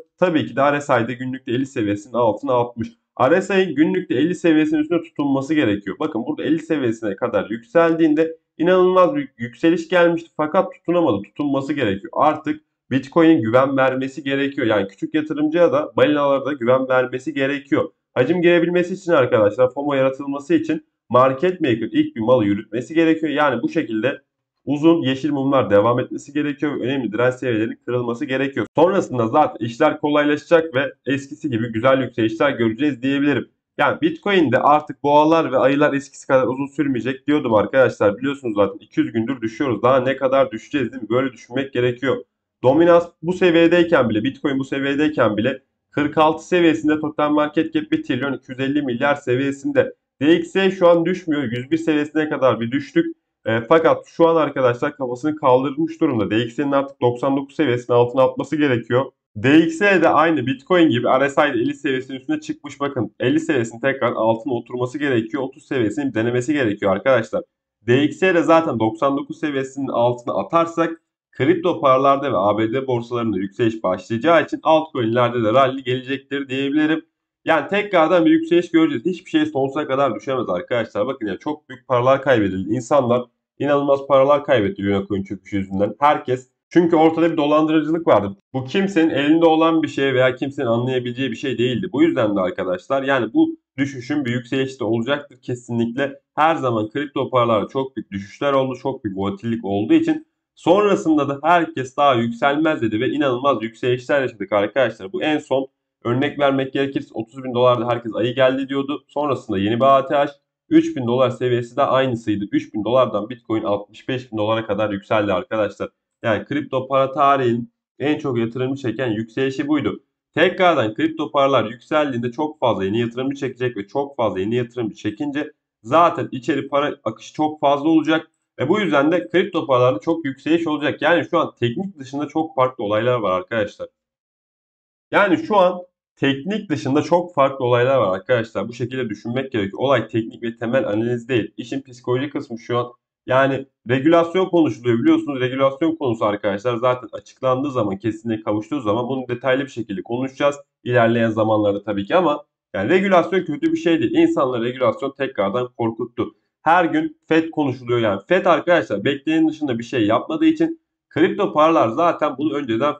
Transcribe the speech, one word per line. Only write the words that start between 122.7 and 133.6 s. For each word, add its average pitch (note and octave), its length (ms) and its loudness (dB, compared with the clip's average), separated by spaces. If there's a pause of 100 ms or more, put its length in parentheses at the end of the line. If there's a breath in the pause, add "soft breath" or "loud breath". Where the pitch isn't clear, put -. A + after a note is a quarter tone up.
yeni G#2 160 0
yatırımcı C3 400 -4
çekecek B2 360 -6
ve G2 100 -8
çok C#3 300 -6
fazla G2+ 240 -2
yeni G#2 140 -2
yatırımcı A#2+ 400 -4
çekince C#3 580 -6 (300)
zaten D3 500 2
içeri C3+ 360 -4
para C#3+ 260 -2 (100)
akışı - 300 -10
çok D3+ 260 -4
fazla C#3+ 280 2
olacak. D#3+ 420 0 (300)
E C3+ 80 -2
bu G3+ 120 2
yüzden D3+ 320 2
de F3+ 160 0
kripto F3+ 380 0
paralarda B2+ 340 2
çok E3 240 -4
yükseliş D#3 420 -2
olacak. D3 360 -4
Yani D#3 280 2
şu E3+ 80 0
an C3 220 -2
teknik D#3 380 -6
dışında C#3 300 -8
çok D#3+ 260 -6
farklı B2+ 300 -2
olaylar A2 340 0
var G2+ 140 -4
arkadaşlar. F#2 560 -6 (1200)